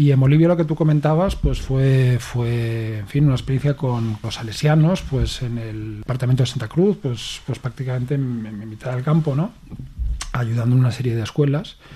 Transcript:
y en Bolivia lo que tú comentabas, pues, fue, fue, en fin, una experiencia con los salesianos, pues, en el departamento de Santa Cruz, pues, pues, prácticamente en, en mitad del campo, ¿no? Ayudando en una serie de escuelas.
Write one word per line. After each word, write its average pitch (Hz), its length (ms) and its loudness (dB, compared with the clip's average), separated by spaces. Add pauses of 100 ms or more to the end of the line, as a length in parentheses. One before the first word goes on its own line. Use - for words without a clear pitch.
y 143 100 6
en 135 60 4
Bolivia 147 300 6
lo 175 80 4
que 170 80 2
tú 156 100 -2
comentabas, 156 640 2
pues, - 240 0
fue, 131 580 2
fue, 113 800 -4
en 98 60 -10
fin, 147 200 2
una 131 80 4
experiencia 135 420 0
con 117 460 -2
los 110 140 -6
salesianos, 151 680 2
pues, - 400 -2
en 120 160 -4
el 107 400 -8
departamento 127 440 0
de 123 40 2
Santa 113 220 -6
Cruz, 190 340 2
pues, - 420 -6
pues, 127 140 -6
prácticamente 127 560 -6
en, 123 320 -4
en 107 200 -10
mitad 113 280 -8
del 127 100 -4
campo, 156 300 2
¿no? 175 180 -2 (800)
Ayudando 120 420 0
en 131 60 4
una 127 100 4
serie 120 240 -2
de 113 80 -2
escuelas. 143 540 -2 (200)